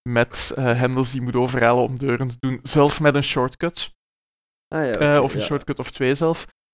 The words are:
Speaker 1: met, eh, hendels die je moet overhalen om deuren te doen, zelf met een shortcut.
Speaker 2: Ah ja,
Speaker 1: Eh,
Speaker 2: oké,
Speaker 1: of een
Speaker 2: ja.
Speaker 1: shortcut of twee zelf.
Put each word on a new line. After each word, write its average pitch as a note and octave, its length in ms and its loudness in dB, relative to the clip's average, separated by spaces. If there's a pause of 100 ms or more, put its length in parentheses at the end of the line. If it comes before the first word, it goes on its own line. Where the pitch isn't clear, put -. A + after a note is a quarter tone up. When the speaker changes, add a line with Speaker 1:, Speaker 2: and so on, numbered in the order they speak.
Speaker 1:
met, - 480 0
eh, C3+ 80 -2 (140)
hendels B2+ 320 0
die C3 100 -6
je B2 60 -4
moet A#2+ 100 -2
overhalen B2 480 2
om B2+ 140 -4
deuren C3 300 -2
te A#2+ 120 -10
doen, C3 220 -4
zelf C#3+ 380 2
met D3 140 4
een C#3+ 80 0
shortcut. - 720 -4 (800)
Speaker 2:
Ah D#3 100 -2
ja, C3 60 -2
Speaker 1:
Eh, A#2 40 -2
Speaker 2:
oké, D3 240 4
Speaker 1:
of C#3 140 2
een C3+ 80 -4
Speaker 2:
ja. G2+ 60 -4
Speaker 1:
shortcut C#3+ 320 -6
of B2+ 120 -10
twee C3+ 240 0
zelf. E3 320 -2 (280)